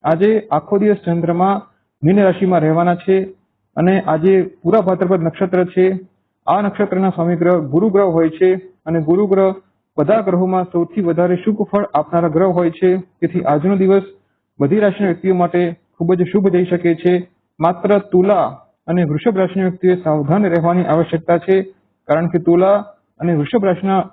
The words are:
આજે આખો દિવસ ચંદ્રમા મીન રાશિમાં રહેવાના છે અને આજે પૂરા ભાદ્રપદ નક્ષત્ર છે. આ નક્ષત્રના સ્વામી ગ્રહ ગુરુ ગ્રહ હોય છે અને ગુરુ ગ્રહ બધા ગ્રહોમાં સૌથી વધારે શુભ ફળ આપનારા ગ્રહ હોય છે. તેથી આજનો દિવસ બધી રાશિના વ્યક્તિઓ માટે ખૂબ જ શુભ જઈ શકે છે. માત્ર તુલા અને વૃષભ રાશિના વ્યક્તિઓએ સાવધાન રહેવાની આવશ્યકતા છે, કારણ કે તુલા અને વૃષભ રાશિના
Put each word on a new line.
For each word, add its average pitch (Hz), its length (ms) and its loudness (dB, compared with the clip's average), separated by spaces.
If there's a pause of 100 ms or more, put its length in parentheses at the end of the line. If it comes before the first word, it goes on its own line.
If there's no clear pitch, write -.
આજે 202 480 0
આખો 160 260 -2
દિવસ 208 280 2
ચંદ્રમા 175 560 -2 (420)
મીન 190 200 4
રાશિમાં 185 360 0
રહેવાના 170 360 0
છે 190 280 0 (520)
અને 185 240 2
આજે 180 420 2
પૂરા 185 400 -2
ભાદ્રપદ 185 400 0
નક્ષત્ર 180 440 -2
છે. 185 340 0 (480)
આ 196 140 0
નક્ષત્રના 196 480 -2
સ્વામી 170 260 -2
ગ્રહ 170 240 2
ગુરુ 156 300 0
ગ્રહ 196 140 2
હોય 165 260 2
છે 185 260 2 (300)
અને 165 160 -2
ગુરુ 180 260 0
ગ્રહ 190 280 2 (420)
બધા 151 240 0
ગ્રહોમાં 185 420 0
સૌથી 175 380 -4
વધારે 175 340 0
શુભ 202 280 -2
ફળ 202 300 -2
આપનારા 170 340 -2
ગ્રહ 165 200 0
હોય 175 240 0
છે. 185 260 0
તેથી 175 440 -6
આજનો 151 340 0
દિવસ 190 280 2 (560)
બધી 147 200 0
રાશિના 202 280 0
વ્યક્તિઓ 180 280 -2
માટે 175 360 0
ખૂબ - 420 -4
જ 180 100 0
શુભ 190 260 0
જઈ 180 160 2
શકે 175 300 0
છે. 180 360 0 (280)
માત્ર 180 400 0
તુલા 180 680 0 (220)
અને 175 160 0
વૃષભ 156 340 -2
રાશિના 190 280 -2
વ્યક્તિઓએ 180 300 0
સાવધાન 165 500 -2
રહેવાની 170 380 0
આવશ્યકતા 165 540 -2
છે, 190 240 0 (460)
કારણ 160 200 0
કે 170 120 -2
તુલા 185 380 2 (420)
અને 170 160 -2
વૃષભ 175 300 2
રાશિના 190 360 0 (100)